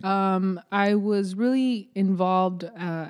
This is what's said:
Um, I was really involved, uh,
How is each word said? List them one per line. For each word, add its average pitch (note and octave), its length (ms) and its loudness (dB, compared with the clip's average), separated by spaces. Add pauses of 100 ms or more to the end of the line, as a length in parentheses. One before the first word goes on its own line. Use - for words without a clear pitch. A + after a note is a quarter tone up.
Um, F#3+ 560 0 (100)
I G3+ 240 2
was G3+ 400 0
really B3 600 0
involved, F#3 680 0
uh, E3 40 -10 (420)